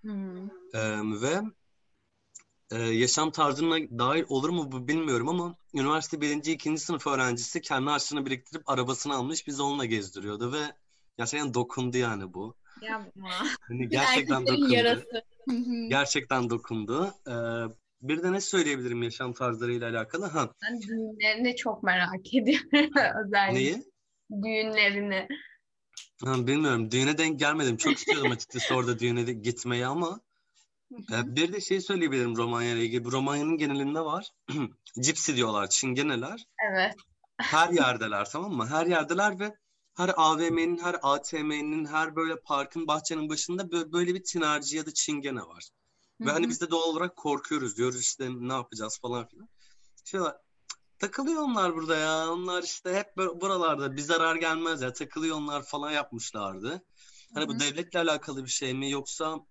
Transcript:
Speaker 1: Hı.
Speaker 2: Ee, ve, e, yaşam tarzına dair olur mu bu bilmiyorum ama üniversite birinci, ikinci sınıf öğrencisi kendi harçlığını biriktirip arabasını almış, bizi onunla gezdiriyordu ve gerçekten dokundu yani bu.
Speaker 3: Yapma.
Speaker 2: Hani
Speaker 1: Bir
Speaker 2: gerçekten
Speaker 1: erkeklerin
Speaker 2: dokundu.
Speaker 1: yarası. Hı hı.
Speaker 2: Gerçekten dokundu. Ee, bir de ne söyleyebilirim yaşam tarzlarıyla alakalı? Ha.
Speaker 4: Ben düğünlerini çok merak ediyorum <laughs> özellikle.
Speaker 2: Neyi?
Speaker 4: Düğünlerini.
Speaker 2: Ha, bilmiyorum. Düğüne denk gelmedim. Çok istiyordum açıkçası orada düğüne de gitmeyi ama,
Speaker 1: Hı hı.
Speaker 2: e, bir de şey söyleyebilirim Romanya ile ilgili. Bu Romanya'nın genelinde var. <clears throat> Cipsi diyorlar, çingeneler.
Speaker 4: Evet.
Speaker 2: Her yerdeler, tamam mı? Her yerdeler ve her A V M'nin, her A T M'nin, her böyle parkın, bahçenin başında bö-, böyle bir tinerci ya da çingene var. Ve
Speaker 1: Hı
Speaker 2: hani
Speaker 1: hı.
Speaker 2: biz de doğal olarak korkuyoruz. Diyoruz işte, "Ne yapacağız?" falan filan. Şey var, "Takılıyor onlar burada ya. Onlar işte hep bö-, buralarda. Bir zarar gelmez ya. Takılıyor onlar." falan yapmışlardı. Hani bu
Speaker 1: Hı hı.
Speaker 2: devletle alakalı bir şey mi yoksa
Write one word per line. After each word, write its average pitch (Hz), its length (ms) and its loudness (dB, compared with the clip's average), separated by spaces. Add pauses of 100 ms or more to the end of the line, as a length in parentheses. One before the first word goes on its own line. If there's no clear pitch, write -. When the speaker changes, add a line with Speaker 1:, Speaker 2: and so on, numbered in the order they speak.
Speaker 1:
Hı. 214 60 -6 (600)
Speaker 2:
Ee, 110 240 -2 (240)
ve, 156 200 2 (1300)
e, 110 60 -4
yaşam 120 540 4
tarzına 151 680 2
dair 143 300 2
olur 139 200 2
mu 160 220 0
bu 127 160 -6
bilmiyorum 143 420 2
ama 175 260 -2 (180)
üniversite 151 480 0
birinci, 147 300 0
ikinci 156 300 -2
sınıf 156 260 -4
öğrencisi 123 540 0
kendi 139 280 0
harçlığını 143 360 0
biriktirip 135 440 -6
arabasını 131 460 0
almış, 135 320 -4
bizi 143 140 -4
onunla 143 240 0
gezdiriyordu 104 680 -4
ve 151 60 -2 (580)
gerçekten 135 360 -2
dokundu 123 440 0
yani 104 360 -2
bu. 101 220 -10 (260)
Speaker 3:
Yapma. 202 480 -10 (320)
Speaker 2:
Hani 120 240 -8
Speaker 1:
Bir 113 40 -6
Speaker 2:
gerçekten 254 500 2
Speaker 1:
erkeklerin 262 220 2
Speaker 2:
dokundu. 254 120 6
Speaker 1:
yarası. 233 480 2 (280)
Hı 254 60 0
hı. 233 340 -2
Speaker 2:
Gerçekten 151 600 2
dokundu. 117 640 -2 (140)
Ee, 131 40 -6 (680)
bir 156 220 -2
de 180 80 2
ne 196 100 2
söyleyebilirim 131 640 2
yaşam 123 300 -4
tarzlarıyla 120 560 -2
alakalı? 117 360 -2
Ha. 151 280 -2 (100)
Speaker 4:
Ben 226 180 -4
düğünlerini 220 720 0
çok 220 280 -4
merak 185 500 0
ediyorum 254 380 4
<laughs> 285 540 4
özellikle. 196 280 4
Speaker 2:
Neyi? 143 300 2 (480)
Speaker 4:
Düğünlerini. 202 960 0 (1000)
Speaker 2:
Ha, 127 220 2
bilmiyorum. 131 440 4
Düğüne 135 260 4
denk 156 220 2
gelmedim. 147 380 2
Çok 285 200 2
istiyordum 139 340 2
açıkçası - 420 -2
orada 123 260 2
düğüne 120 280 0
de 123 60 -2
gitmeyi 120 520 -2
ama, 170 340 -2 (720)
Speaker 1:
Hı 254 40 -16 (200)
hı. - 0 -
Speaker 2:
e, 120 200 0
bir 170 180 2
de 202 80 -4
şey 190 200 0
söyleyebilirim 135 560 0
Romanya 120 380 0
ile 117 100 2
ilgili. 117 200 -2
Bu 120 60 -4
Romanya'nın 143 460 0
genelinde 143 420 0
var. 165 320 -4 (160)
<clears throat> 135 540 -6
Cipsi 156 340 0
diyorlar, 107 340 2
çingeneler. 135 760 0 (260)
Speaker 4:
Evet. 190 220 2 (440)
Speaker 2:
Her 160 320 4
yerdeler, 110 600 2
tamam 185 220 -4
mı? 117 140 0
Her 156 180 2
yerdeler 180 540 2
ve 208 160 -4 (420)
her 185 200 2
A 156 200 6
V 170 120 2
M'nin, 165 280 2
her 175 240 -2
A 139 200 2
T 151 220 -4
M'nin, 151 420 -2
her 156 300 -2
böyle 160 260 0
parkın, 147 460 -2
bahçenin 151 420 -2
başında 175 320 -2
bö-, 170 300 -4
böyle 175 240 2
bir 185 80 -6
tinerci 151 540 0
ya 156 80 -4
da 156 80 -10
çingene 139 480 -2
var. - 280 -16 (520)
Ve 113 80 -2
Speaker 1:
Hı 147 40 2
Speaker 2:
hani 165 120 4
Speaker 1:
hı. 233 40 0
Speaker 2:
biz - 120 -2
de 170 100 -2
doğal 165 180 2
olarak 170 280 -2
korkuyoruz. 139 600 -2
Diyoruz 123 240 0
işte, - 280 -2
"Ne 123 240 -4
yapacağız?" 110 480 -6
falan 120 260 -4
filan. - 220 -20 (560)
Şey 190 160 -4
var, 165 160 -2 (600)
"Takılıyor 277 420 -2
onlar 208 340 2
burada 160 220 2
ya. 156 340 2
Onlar 180 320 -2
işte 180 300 -6
hep 202 140 0 (100)
bö-, 175 240 -2
buralarda. 160 540 0
Bir 147 60 -6
zarar 165 340 4
gelmez 165 460 0
ya. 127 120 -2
Takılıyor 156 440 -4
onlar." 147 260 -4
falan 147 280 -6
yapmışlardı. 113 920 -4 (500)
Hani 151 140 -2
bu 143 40 -4
Speaker 1:
Hı 113 40 -4
hı. 120 40 -4
Speaker 2:
devletle 151 400 -2
alakalı 147 460 0
bir 123 40 -12
şey 131 240 -2
mi 135 180 -2
yoksa 151 480 -4 (120)